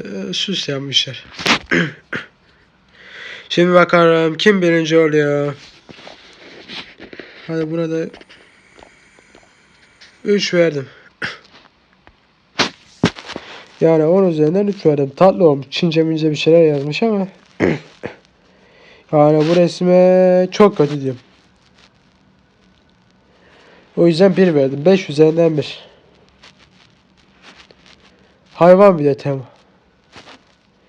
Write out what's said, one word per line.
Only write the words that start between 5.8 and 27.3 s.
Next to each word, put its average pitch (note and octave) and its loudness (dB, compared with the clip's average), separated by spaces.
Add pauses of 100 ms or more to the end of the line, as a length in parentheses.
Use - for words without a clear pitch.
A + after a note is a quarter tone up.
Hadi D#3+ -6
burada E3 -6 (2250)
üç G3+ -2
verdim. D3+ 0 (3000)
Yani D#3+ 2
on F#3 2
üzerinden E3 0
üç G3 -4
verdim. C#3+ 0
Tatlı F#3+ 4
olmuş. C#3+ -2
Çince D#3+ -2
mince D#3+ -2
bir D3+ -4
şeyler E3 2
yazmış D3+ -2
ama. G3+ -2 (320)
<clears throat> F#3 0 (1400)
Yani D3+ 2
bu F3 2
resme F3+ 2
çok G3+ 2
kötü D3 0
diyeyim. C3+ -8 (2750)
O E3+ 2
yüzden F3 2
bir F3+ 2
verdim. C#3 -2
Beş F#3+ 0
üzerinden D#3 2
bir. - -10 (2750)